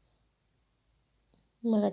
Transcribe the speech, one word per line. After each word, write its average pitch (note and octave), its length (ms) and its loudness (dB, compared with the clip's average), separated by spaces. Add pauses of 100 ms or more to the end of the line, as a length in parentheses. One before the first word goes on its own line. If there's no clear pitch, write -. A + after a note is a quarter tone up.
(1600)
बघा, G#3+ 280 0